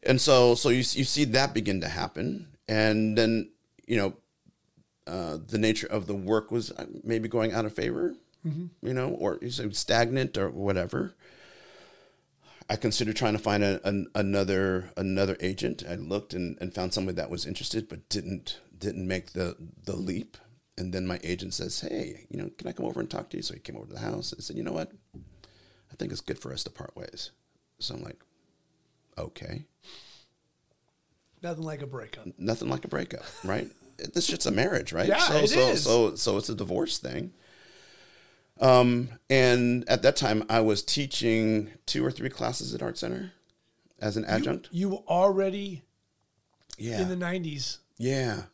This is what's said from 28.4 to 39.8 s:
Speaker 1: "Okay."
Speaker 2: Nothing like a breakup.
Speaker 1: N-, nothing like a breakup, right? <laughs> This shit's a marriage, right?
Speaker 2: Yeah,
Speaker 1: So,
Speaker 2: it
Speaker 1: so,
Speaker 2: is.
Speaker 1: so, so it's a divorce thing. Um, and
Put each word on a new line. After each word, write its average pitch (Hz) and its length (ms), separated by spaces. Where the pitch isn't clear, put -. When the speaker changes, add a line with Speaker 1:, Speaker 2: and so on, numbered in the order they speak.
Speaker 1:
"Okay." - 480
Speaker 2:
Nothing 165 220
like 151 180
a 139 40
breakup. 123 400
Speaker 1:
N-, - 120
nothing 98 320
like 67 160
a - 20
breakup, - 360
right? - 280
<laughs> - 80
This 175 100
shit's - 220
a - 40
marriage, 131 440
right? 85 140
Speaker 2:
Yeah, - 100
Speaker 1:
So, - 180
Speaker 2:
it - 140
Speaker 1:
so, - 180
Speaker 2:
is. 151 160
Speaker 1:
so, 113 300
so 101 240
it's 101 100
a 113 60
divorce 92 420
thing. 65 380
Um, 123 520
and 123 600